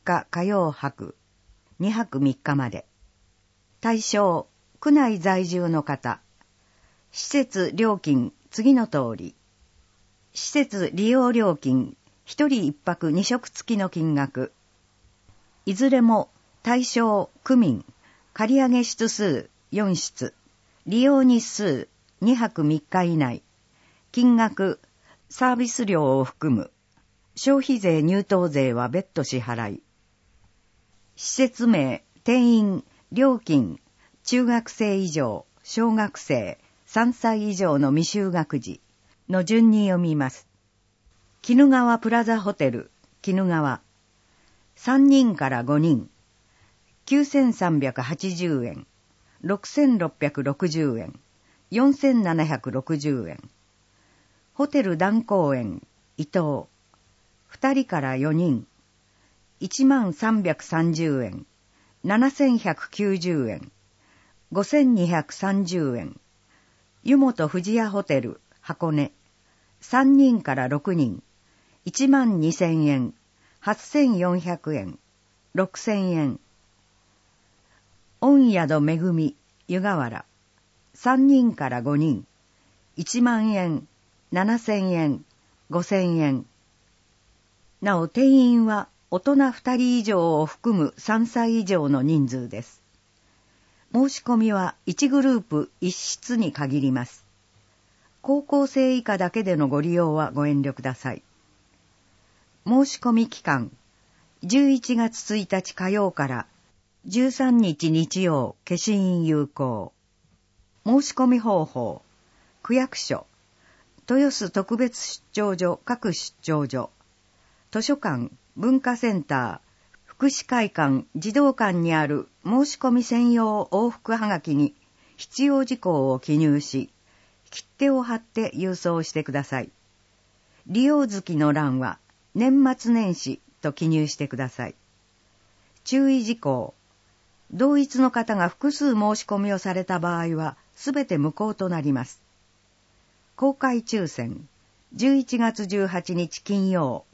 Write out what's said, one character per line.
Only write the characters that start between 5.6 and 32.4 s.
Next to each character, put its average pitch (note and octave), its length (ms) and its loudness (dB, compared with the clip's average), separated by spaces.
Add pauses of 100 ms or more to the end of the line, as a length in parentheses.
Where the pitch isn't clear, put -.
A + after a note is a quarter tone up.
の D#3+ 120 0
方。 C3+ 380 -6 (960)
施 - 160 -10
設 G3 440 0
料 G#3+ 240 0
金、 C3 360 0 (180)
次 C4+ 220 4
の A#3+ 120 2
通 A#2+ 300 -4
り。 - 180 -14 (1000)
施 - 180 -10
設 G#3 420 -2
利 G3+ 160 0
用 B3 220 4
料 G#3+ 240 2
金、 C3 400 -2 (300)
一 D4 240 -2
人 A3+ 160 0
一 C#3+ 80 -2
泊 E3 400 -4
二 F#3+ 100 0
食 A#3+ 260 -4
付 - 260 -6
き - 20 -2
の F#3+ 100 -2
金 D#3+ 260 -2
額。 C#3 380 -4 (1120)
い G3+ 80 -4
ず B3 160 2
れ B3+ 120 4
も、 A3+ 280 4 (340)
対 B3 200 0
象、 A3 460 0 (160)
区 C4 100 4
民、 D#3+ 300 2 (480)
借 A3 220 0
り C#4 60 6
上 C4 60 4
げ A#3+ 160 2
室 - 240 -4
数、 F3 420 -2 (220)
四 G3 240 0
室、 - 380 -8 (520)
利 G#3+ 160 0
用 C4+ 220 6
日 B3 180 6
数、 E3 460 -4 (320)
二 A#3+ 160 2
泊 A3 300 -2
三 D3+ 160 2
日 F3+ 240 -2
以 E3+ 100 0
内。 B2+ 260 -2 (720)
金 B3 240 4
額、 G3 460 0 (480)
サ B3+ 240 0
ー - 20 -2
ビ A#3+ 140 -2
ス A#3 160 -4
料 D3 340 2
を B2+ 60 2
含 D3 280 -4
む、 - 180 -2 (640)
消 C#4 240 2
費 C4+ 200 -2
税 E3 240 2
入 F#3+ 220 2
島 F3+ 240 2
税 C3+ 240 0
は A#2+ 160 -2
別 F3+ 240 -6
途 D3+ 100 -2
支 C3 140 -6
払 A2+ 380 -6
い。 - 60 -18 (1400)
施 - 120 -8
設 A#3+ 340 0
名、 D3 380 0 (180)
定 B3 160 2
員、 A3 460 2 (260)